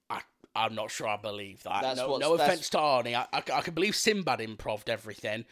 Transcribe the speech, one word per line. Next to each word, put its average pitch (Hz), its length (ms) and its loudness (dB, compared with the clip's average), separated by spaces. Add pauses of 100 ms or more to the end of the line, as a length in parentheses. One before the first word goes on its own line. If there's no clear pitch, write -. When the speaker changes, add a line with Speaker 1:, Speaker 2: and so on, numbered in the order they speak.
Speaker 1:
I, 110 120 -6 (340)
I'm 110 220 2
not 107 160 -2
sure 120 160 -2
I 104 80 2
believe 104 480 -10
that. 98 180 0
Speaker 2:
That's 131 160 0
Speaker 1:
No, 127 120 0
Speaker 2:
what's, 135 100 0
Speaker 1:
no 156 160 4
Speaker 2:
that's 151 120 6
Speaker 1:
offense - 220 0
to 190 80 2
Arnie. 123 380 4
I, 123 160 0
I, 143 100 0 (120)
I 139 60 2
can 165 140 -4
believe 190 220 2
Sinbad 170 440 2
improved 110 480 -6
everything. 110 640 -6